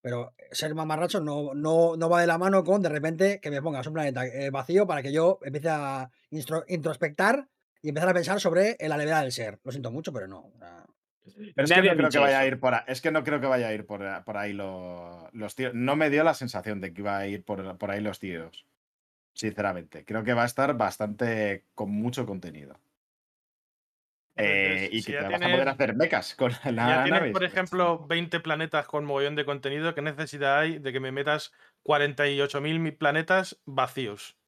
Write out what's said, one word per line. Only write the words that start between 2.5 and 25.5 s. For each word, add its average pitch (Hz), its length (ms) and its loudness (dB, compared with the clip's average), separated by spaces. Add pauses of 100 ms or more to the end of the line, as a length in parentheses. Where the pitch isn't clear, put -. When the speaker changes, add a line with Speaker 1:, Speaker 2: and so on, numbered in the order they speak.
Speaker 1:
con, 196 160 4
de 175 80 2
repente, 160 520 2
que 156 100 -6
me 139 100 -2
pongas 143 260 -4
un 156 60 -8
planeta, 139 340 -2
eh, 135 220 -4
vacío 165 380 2
para 151 160 0
que 139 100 -4
yo 170 300 4
empiece 143 260 -4
a 135 420 -2 (200)
instro-, 156 380 -4
introspectar 175 800 0 (360)
y 151 80 -4
empezar 160 180 2
a 180 60 4
pensar 180 260 2
sobre 190 400 4
la 156 160 -2
levedad 151 240 2
del 131 120 -2
ser. 107 320 -8
Lo 135 60 -8
siento 123 200 -8
mucho, 160 240 -8
pero 98 120 -8
no, 95 280 -16
o - 40 -20
sea 87 280 -20 (680)
Speaker 2:
Pero 135 120 2
es 160 40 0
que 175 60 8
Speaker 3:
Nadie 190 120 8
Speaker 2:
no 175 40 6
Speaker 3:
ha 165 40 4
Speaker 2:
creo - 0 -
que 151 100 4
Speaker 3:
dicho 143 160 4
Speaker 2:
vaya 135 160 6
a 135 60 4
Speaker 3:
eso. 131 100 2
Speaker 2:
ir 131 60 -8
por 127 140 2
a-, 113 140 -2
es 131 140 -6
que 160 80 0
no 156 140 0
creo 147 160 -2
que 135 60 -2
vaya 123 220 2
a 110 60 -2
ir 104 120 -8
por 101 200 -8
a-, 95 180 -8
por 104 140 -8
ahí 104 160 -6
lo-, 90 760 -10
los 107 220 -10
tiros. 127 200 -4
No 131 220 0
me 156 120 2
dio 147 160 4
la 160 100 6
sensación 107 460 -6
de 85 140 -8
que 101 80 -10
iba 101 160 -2
a 98 80 -4
ir 98 180 -6
por, 95 320 -8
por 101 140 -6
ahí 101 100 -4
los 104 180 -6
tiros, 85 480 -10 (680)
sinceramente. 98 720 -4
Creo 107 180 -4
que 123 100 2
va 120 100 4
a - 20 2
estar 135 320 0
bastante 107 960 -2
con 101 160 -6
mucho 120 360 -2
contenido. 78 480 -12 (1600)
Speaker 4:
Entonces, 98 480 2
Speaker 2:
Eh, - 80 -6
y 110 100 -2
Speaker 4:
si - 40 -8
Speaker 2:
que - 60 -6
Speaker 4:
ya 143 80 -2
Speaker 2:
te - 80 -4
vas - 60 -2
a - 100 -2
poder 180 120 4